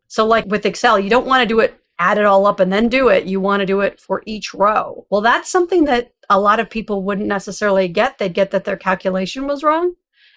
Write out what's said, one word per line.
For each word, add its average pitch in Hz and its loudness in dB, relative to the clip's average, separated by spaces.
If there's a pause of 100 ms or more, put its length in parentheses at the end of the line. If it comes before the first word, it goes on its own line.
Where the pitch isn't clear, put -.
So, - -2
like, 220 2
with 202 -4
Excel, 214 2
you 196 -2
don't 247 2
wanna 262 2
do 220 2
it, - 0 (200)
add 196 0
it 208 2
all 196 4
up 202 2
and 185 2
then 226 2
do 254 2
it. 190 2
You 190 -2
wanna 202 0
do 196 0
it - -4
for - -6
each 214 -10
row. 196 -2
Well, 202 0
that's 262 0
something 349 2
that 240 0 (180)
a 196 4
lot 208 2
of 220 -6
people 208 -6
wouldn't 202 -4
necessarily 196 -2
get. 214 -2
They'd 190 -4
get 190 0
that 190 -2
their 196 -6
calculation 190 -4
was 285 -4
wrong. 330 0 (420)